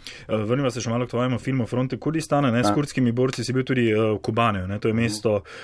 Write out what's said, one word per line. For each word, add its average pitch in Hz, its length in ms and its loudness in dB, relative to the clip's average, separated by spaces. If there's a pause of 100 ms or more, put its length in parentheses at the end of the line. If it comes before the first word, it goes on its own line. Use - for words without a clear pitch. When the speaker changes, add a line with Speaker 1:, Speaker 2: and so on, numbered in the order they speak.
(240)
Speaker 1:
Eh, 110 160 -2
vrniva 123 320 0
se 117 100 -6
še 110 80 -4
malo 120 160 0
k - 40 -6
tvojemu 120 280 0
filmu 131 280 -2
Fronte 127 320 -2
Kurdistana, 147 520 0
ne, 117 120 2
s 107 60 4
Speaker 2:
Ja. 104 60 4
Speaker 1:
kurdskimi 135 380 2
borci 127 320 0
si 123 100 -2
bil 131 100 0
tudi, 127 220 0
eh, 107 100 4
v 107 240 2
Kobaneju, 110 480 0
ne, 101 120 -4
to - 80 -2
je 107 60 2
Speaker 2:
Mhm. 113 100 2
Speaker 1:
mesto 107 380 0 (220)